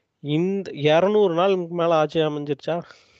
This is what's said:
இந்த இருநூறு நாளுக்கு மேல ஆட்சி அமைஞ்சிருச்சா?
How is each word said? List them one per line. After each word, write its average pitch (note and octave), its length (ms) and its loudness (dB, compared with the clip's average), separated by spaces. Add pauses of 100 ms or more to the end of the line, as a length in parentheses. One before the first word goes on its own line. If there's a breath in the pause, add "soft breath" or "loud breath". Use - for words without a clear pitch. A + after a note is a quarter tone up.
(200 loud breath)
இந்த F3 540 -2
இருநூறு F3 600 2
நாளுக்கு F3 420 0
மேல E3+ 200 2
ஆட்சி D#3 240 0
அமைஞ்சிருச்சா? D3+ 600 -4 (380 soft breath)